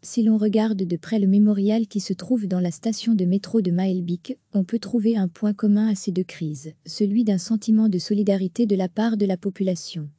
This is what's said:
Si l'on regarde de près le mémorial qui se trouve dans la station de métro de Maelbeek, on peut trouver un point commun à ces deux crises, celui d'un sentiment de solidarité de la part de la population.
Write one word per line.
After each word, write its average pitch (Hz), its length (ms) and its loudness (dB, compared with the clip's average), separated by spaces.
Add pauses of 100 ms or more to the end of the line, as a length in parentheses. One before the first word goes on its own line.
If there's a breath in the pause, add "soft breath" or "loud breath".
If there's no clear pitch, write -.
Si - 200 -4
l'on 220 160 4
regarde 214 460 2
de 170 140 -2
près 226 200 -4
le 202 80 2
mémorial 208 640 4
qui 202 120 -4
se 190 140 -4
trouve 214 320 -2
dans 180 140 -2
la 180 100 0
station 226 460 -2
de 185 100 2
métro 196 380 0
de 180 80 0
Maelbeek, 180 640 -2 (160)
on 196 100 2
peut 180 140 -4
trouver 226 400 0
un 190 100 0
point 208 280 -2
commun 214 320 2
à 214 80 0
ces 190 160 -6
deux 185 120 -2
crises, 156 500 -10 (120)
celui 202 380 0
d'un 202 160 2
sentiment 220 500 2
de 185 80 0
solidarité 196 720 0
de 202 80 2
la 185 120 0
part 220 300 -2
de 202 80 2
la 190 100 0
population. 180 720 -4 (120)